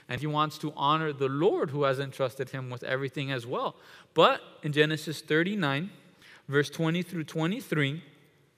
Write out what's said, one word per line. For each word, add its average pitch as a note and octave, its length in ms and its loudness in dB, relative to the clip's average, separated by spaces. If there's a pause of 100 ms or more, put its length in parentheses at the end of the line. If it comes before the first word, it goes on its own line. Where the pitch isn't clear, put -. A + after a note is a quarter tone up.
(100)
and B2 100 -4
he D3+ 60 -4
wants D3+ 320 0
to D3+ 180 -4
honor D3+ 380 2
the C3+ 120 0
Lord, F3 440 2
who C#3+ 140 0
has C3+ 140 2
entrusted C3+ 520 -4
him C3 180 -8
with B2 160 -10
everything C3+ 480 -4
as A#2+ 140 -6
well. G#3+ 300 -6 (360)
But A3 300 6 (200)
in D3+ 120 -4
Genesis D3+ 480 0
thirty-nine, E3 680 0 (560)
verse C#3+ 220 2
twenty E3 340 0
through E3+ 220 -6
twenty-three, D#3+ 800 -2 (560)